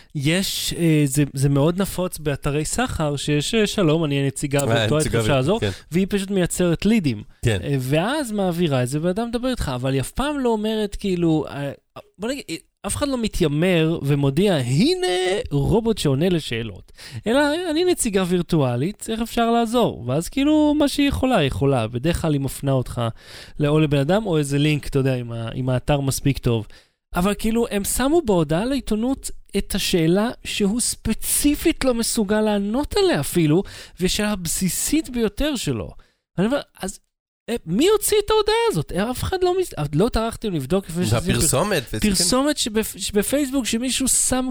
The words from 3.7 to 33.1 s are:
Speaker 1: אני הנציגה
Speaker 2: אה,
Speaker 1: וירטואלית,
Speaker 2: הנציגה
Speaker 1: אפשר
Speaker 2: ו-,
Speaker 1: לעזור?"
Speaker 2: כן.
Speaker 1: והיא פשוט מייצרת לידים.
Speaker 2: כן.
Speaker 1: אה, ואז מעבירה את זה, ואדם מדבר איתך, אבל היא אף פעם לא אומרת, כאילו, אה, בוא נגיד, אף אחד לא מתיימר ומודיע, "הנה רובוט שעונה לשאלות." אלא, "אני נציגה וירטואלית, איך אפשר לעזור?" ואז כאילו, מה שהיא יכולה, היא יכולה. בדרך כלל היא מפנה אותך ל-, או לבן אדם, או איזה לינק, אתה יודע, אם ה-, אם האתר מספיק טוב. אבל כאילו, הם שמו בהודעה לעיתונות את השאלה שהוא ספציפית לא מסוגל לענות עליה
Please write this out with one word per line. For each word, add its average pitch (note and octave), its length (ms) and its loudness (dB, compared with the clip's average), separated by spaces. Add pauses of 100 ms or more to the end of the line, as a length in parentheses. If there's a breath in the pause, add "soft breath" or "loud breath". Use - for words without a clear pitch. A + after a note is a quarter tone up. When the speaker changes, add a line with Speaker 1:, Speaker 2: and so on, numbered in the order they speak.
Speaker 1:
אני C#3+ 140 0
הנציגה C#3 400 0
Speaker 2:
אה, C#3 80 0
Speaker 1:
וירטואלית, A2 240 2
Speaker 2:
הנציגה D3+ 280 2
Speaker 1:
אפשר A2+ 120 2
Speaker 2:
ו-, C#3+ 40 4
Speaker 1:
לעזור?" D3 240 2
Speaker 2:
כן. G#3+ 100 0 (220 loud breath)
Speaker 1:
והיא F#3+ 180 2
פשוט G3 220 -2
מייצרת F3+ 540 0
לידים. D#3+ 380 2 (220 soft breath)
Speaker 2:
כן. G#2 180 2
Speaker 1:
אה, C#3+ 160 -2
ואז G3+ 520 -2
מעבירה E3+ 520 0
את B2 40 0
זה, C#3+ 140 -4
ואדם F#3 260 -2
מדבר A#3+ 200 -4
איתך, A#3 280 -4
אבל C3 180 -2
היא C3+ 80 0
אף A#2+ 100 -8
פעם C#4+ 280 -2
לא B3 100 0
אומרת, G#3+ 460 -2
כאילו, E3+ 540 0
אה, C#3 220 -6 (480)
בוא G#3+ 100 -6
נגיד, C4+ 140 -6 (440)
אף G3+ 80 -4
אחד C#4+ 120 -2
לא C4 100 -2
מתיימר E3 840 0
ומודיע, C#3+ 520 2
"הנה G#3 520 2 (440)
רובוט D#3+ 460 2
שעונה D3 320 2
לשאלות." A#2 640 -4 (360 loud breath)
אלא, A#3+ 120 2 (320)
"אני D#4+ 140 0
נציגה G3+ 420 0
וירטואלית, D#3+ 840 0
איך A3 120 -4
אפשר A#3 300 0
לעזור?" A3+ 560 2
ואז C#3+ 220 -2
כאילו, D4 500 2
מה D4 80 4
שהיא C#4+ 200 0
יכולה, B3+ 300 0
היא D3 100 2
יכולה. C3 400 2
בדרך B2 340 -2
כלל D#3 120 0
היא C#3 80 0
מפנה C#3 300 -4
אותך B2+ 300 -2 (580 loud breath)
ל-, D3 80 2
או D3+ 120 4
לבן D3 180 4
אדם, F3+ 280 2
או E3+ 120 0
איזה C#3+ 200 0
לינק, D3 300 2
אתה C#3 120 0
יודע, C3 160 2
אם A#2+ 160 -6
ה-, A#2 240 -6
אם C3 140 -2
האתר C3+ 300 2
מספיק C3+ 380 0
טוב. A#2 300 0 (480 soft breath)
אבל F#3+ 240 2
כאילו, A3+ 320 0
הם G3+ 120 -2
שמו C#4 420 2
בהודעה E3+ 400 2
לעיתונות B3+ 640 -2 (260)
את - 180 -2
השאלה F#3 540 2 (140)
שהוא G#3 380 -2
ספציפית - 1040 0
לא B3+ 80 4
מסוגל G#3+ 480 0
לענות G#3+ 560 0
עליה F4 220 4